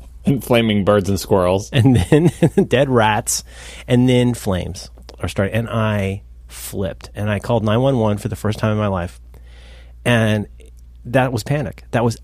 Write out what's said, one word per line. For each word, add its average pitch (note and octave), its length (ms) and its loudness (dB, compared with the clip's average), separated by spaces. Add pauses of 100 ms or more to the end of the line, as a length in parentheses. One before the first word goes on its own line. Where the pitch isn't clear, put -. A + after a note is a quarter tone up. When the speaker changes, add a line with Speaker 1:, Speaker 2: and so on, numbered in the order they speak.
(260)
Speaker 1:
And C#3 180 0
flaming A2 420 2
birds G2+ 240 4
and G2 100 0
squirrels. F#2+ 520 0
Speaker 2:
And B2+ 260 4
then D3+ 340 2 (340)
<laughs> - 20 -2
dead C3+ 220 2
rats. A2 540 0 (440)
And B2+ 200 4
then B2 260 2
flames F2+ 560 -6 (300)
are F#2 80 -6
starting. G2 280 -2
And A2+ 140 -2
I G#2 540 -2 (240)
flipped. - 680 -10
And G#2 140 -4
I G2+ 100 -2
called A#2 240 0
nine A2 180 2
one C3+ 180 2
one G#2+ 180 0
for G#2 120 -6
the G2+ 60 -6
first G#2+ 240 -4
time A2 120 0
in G#2+ 60 -2
my G#2+ 100 -2
life. F#2 320 -6 (880)
And A2 420 2 (580)
that B2+ 260 0
was G#2 120 -6
panic. C#3+ 480 -6
That A#2 120 0
was A2+ 200 0